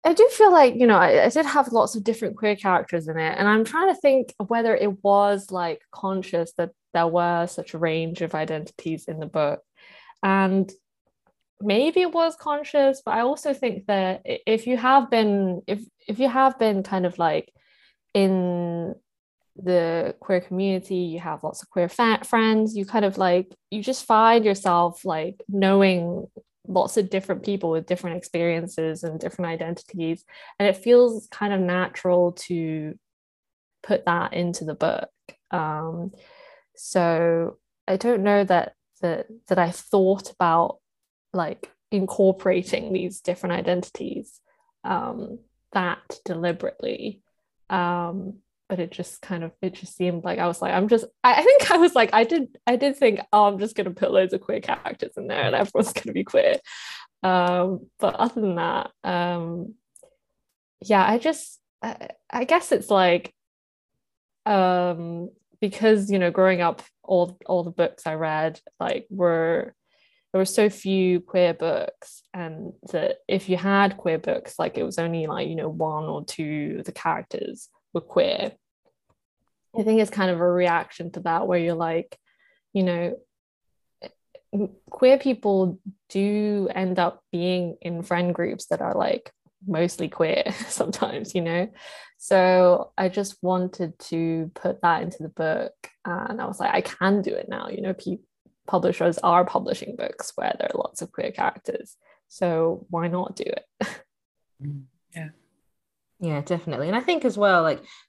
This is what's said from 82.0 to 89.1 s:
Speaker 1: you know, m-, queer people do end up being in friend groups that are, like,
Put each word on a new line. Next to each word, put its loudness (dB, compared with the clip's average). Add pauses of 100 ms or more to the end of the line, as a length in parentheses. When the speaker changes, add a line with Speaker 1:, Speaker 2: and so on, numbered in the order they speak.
Speaker 1:
you 0
know, -2 (1400)
m-, -6 (140)
queer 4
people 0 (300)
do -2
end -2
up -2
being -2
in -8
friend -2
groups -4
that -4
are, -4
like, -2 (340)